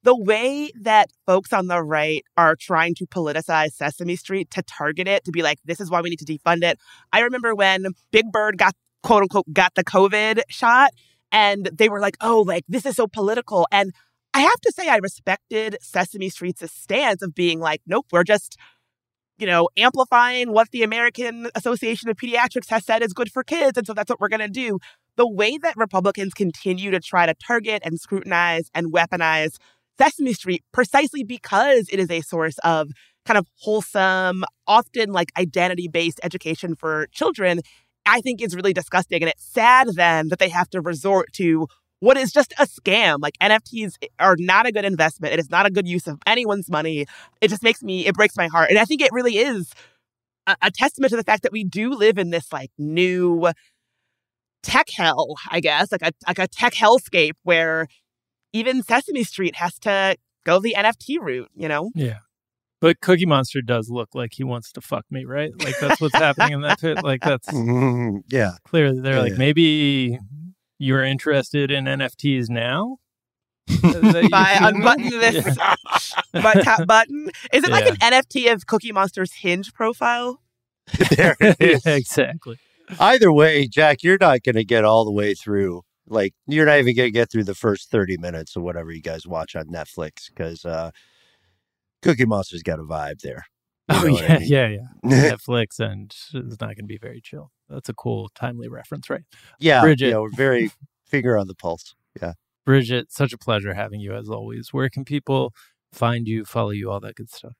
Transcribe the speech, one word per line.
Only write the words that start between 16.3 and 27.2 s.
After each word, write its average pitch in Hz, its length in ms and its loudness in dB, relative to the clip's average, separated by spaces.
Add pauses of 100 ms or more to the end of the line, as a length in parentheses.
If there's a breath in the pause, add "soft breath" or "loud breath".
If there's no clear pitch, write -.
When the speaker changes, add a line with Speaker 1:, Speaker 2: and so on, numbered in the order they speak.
Speaker 1:
stance 220 520 -4
of 175 120 -10
being 170 280 -2
like, 156 260 -4
"Nope, 208 240 -2
we're 175 140 2
just, - 320 -2 (800 soft breath)
you 214 100 -6
know, 170 300 2
amplifying 247 760 0
what 220 200 2
the 233 120 -2
American 233 720 -4
Association 233 540 -6
of 202 80 -6
Pediatrics 240 540 -4
has 220 120 -2
said 226 200 0
is 196 100 -4
good 240 180 -6
for 262 140 -6
kids, 294 320 0
and 220 100 -4
so 220 60 -12
that's 208 160 -6
what 247 100 -4
we're 202 80 -2
gonna 214 220 -4
do." 214 300 -6 (360 soft breath)
The 240 140 2
way 214 300 -2
that 311 180 -4
Republicans 196 560 -2
continue 185 580 -4
to 185 80 0
try 175 260 0